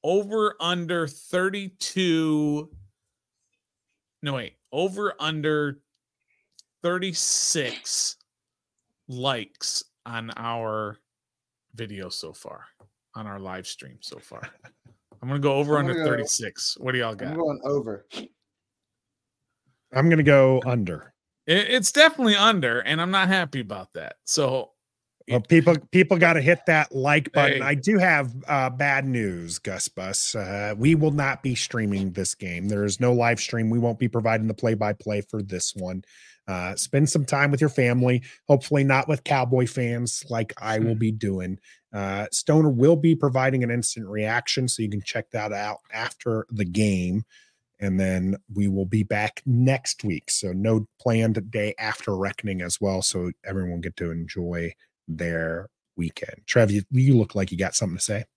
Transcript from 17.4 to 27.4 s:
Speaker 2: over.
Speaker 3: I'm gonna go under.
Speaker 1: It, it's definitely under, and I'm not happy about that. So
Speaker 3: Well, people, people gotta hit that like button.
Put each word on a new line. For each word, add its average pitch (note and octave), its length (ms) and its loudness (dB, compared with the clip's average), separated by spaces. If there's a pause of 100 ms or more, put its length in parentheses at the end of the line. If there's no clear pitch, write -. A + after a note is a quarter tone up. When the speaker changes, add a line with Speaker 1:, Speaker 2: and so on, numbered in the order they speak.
Speaker 2:
over. A#2+ 420 -4 (1900)
Speaker 3:
I'm C#3 160 4
gonna D#3 140 6
go C3+ 420 8
under. G2+ 480 -2 (320)
Speaker 1:
It, F#3+ 240 2
it's B3 220 2
definitely C#4+ 440 6
under, F3+ 460 4
and D#3 200 -2
I'm F3+ 100 -2
not F#3+ 160 2
happy F3 320 0
about G2 340 -10
that. D#2+ 220 -10 (100)
So C3 460 0 (580)
Speaker 3:
Well, A#2+ 120 2
people, E3 340 6 (160)
people F3+ 260 4
gotta E3 240 4
hit E3 260 4
that D#3 260 2
like C#3+ 380 2
button. C#3 300 4